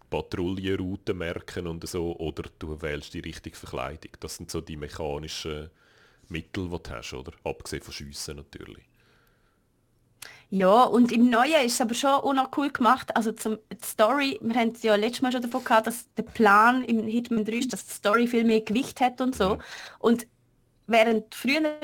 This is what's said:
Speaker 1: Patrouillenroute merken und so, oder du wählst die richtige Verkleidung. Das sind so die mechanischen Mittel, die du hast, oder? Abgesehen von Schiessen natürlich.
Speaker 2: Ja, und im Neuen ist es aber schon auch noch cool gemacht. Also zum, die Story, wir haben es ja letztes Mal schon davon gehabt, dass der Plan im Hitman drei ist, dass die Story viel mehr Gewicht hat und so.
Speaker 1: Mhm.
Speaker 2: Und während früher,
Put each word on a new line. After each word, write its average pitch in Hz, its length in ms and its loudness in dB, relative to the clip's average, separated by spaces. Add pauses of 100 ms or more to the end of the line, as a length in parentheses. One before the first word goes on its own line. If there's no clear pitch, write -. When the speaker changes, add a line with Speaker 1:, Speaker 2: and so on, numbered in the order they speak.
(100)
Speaker 1:
Patrouillenroute 95 1000 -4
merken 87 540 -8
und 82 220 -8
so, 85 300 -4
oder 78 260 -6 (160)
du 78 200 -10
wählst 73 340 -8
die 85 60 -8
richtige - 360 -12
Verkleidung. 67 640 -10
Das - 160 -12
sind 80 140 -14
so 82 100 -6
die 78 160 -12
mechanischen 76 960 -8 (580)
Mittel, 87 400 -8
die 85 140 -8
du - 80 -14
hast, 58 240 -12
oder? 69 180 -12 (120)
Abgesehen - 380 -8
von 69 120 -18
Schiessen 71 420 -12
natürlich. - 480 -18 (1700)
Speaker 2:
Ja, 196 340 6
und 240 280 4
im 240 160 6
Neuen 254 380 4
ist 240 80 0
es - 60 -2
aber 233 140 0
schon 277 160 2
auch 277 220 2
noch 262 240 2
cool 294 140 0
gemacht. 247 460 2
Also 233 160 0
zum, 220 260 -6 (120)
die - 140 -16
Story, 269 580 2
wir 226 160 -2
haben 226 140 2
es - 100 -14
ja 220 120 4
letztes 214 280 0
Mal 254 100 0
schon 247 100 -2
davon 247 200 -4
gehabt, 226 240 4
dass - 280 -8
der - 80 -6
Plan 226 640 6
im 226 220 0
Hitman 226 380 -2
drei 220 140 -4
ist, 254 140 -4
dass - 140 -8
die - 60 -14
Story 226 340 2
viel 233 180 2
mehr 220 180 4
Gewicht - 380 -4
hat 247 200 0
und 262 160 -2
so. 196 200 2
Speaker 1:
Mhm. - 40 -10 (380)
Speaker 2:
Und - 280 2 (600)
während 220 480 4
früher, 302 480 0